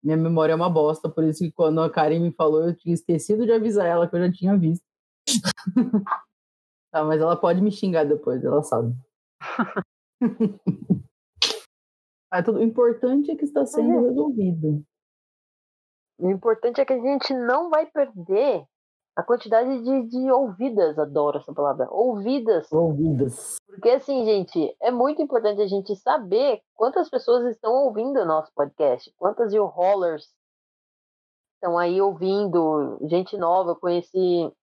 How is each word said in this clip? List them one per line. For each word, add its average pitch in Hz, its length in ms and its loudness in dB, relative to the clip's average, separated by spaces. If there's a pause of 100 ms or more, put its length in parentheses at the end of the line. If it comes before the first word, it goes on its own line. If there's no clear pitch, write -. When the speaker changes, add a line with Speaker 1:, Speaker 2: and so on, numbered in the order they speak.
Speaker 1:
minha 156 140 0
memória 160 340 2
é 160 40 2
uma 170 140 0
bosta, 156 400 0
por 160 140 -2
isso 156 160 0
que 170 120 -4
quando 160 300 0
a 165 80 0
Karen 160 300 0
me 170 140 0
falou, 156 340 2
eu 175 80 -2
tinha 170 180 -4
esquecido 175 520 0
de 226 80 2
avisar 214 340 0
ela 170 200 2
que 175 80 -6
eu 175 100 0
já 185 60 2
tinha 190 260 0
visto. 170 260 0 (440)
<laughs> - 1000 -2 (680)
Tá, 156 120 0
mas 156 180 2
ela 170 160 2
pode 175 240 2
me 208 100 2
xingar 180 320 0
depois, 143 400 0
ela 139 200 0
sabe. 120 300 -2 (460)
<laughs> - 1700 -4 (1200)
Mas 180 140 0
tudo, 220 140 2
o 226 40 4
importante 247 680 2
é 311 40 -4
que 302 100 -6
está 285 200 0
sendo 240 280 0
Speaker 2:
Uhum. 247 140 4
Speaker 1:
resolvido. 185 760 -2 (1400)
Speaker 2:
O 180 100 0
importante 226 520 0
é 269 40 4
que 269 80 0
a 254 60 0
gente 269 340 -2
não 262 360 0
vai 311 180 2
perder 214 760 0 (520)
a 170 80 -4
quantidade 233 600 0
de, 254 240 0
de 254 240 -2
ouvidas, 208 680 0
adoro 147 420 0
essa - 140 -14
palavra, 135 380 -2
ouvidas. 220 800 0
Speaker 1:
Ouvidas. 151 840 0 (120)
Speaker 2:
Porque, - 220 -2
assim, 262 360 0
gente, 185 560 -2
é 233 100 0
muito 262 300 0
importante 226 400 0
a 208 60 2
gente 196 280 -4
saber 233 680 0 (140)
quantas 277 340 0
pessoas 240 420 0
estão 220 220 -4
ouvindo 262 460 0
o 190 60 0
nosso 156 300 0
podcast, 143 600 -2
quantas 202 360 0
you 208 120 4
rollers 175 640 0 (1300)
estão 175 220 -2
aí 175 240 0
ouvindo, 175 960 0 (120)
gente 180 280 -2
nova, 175 340 0
eu 160 40 -2
conheci 175 760 0 (100)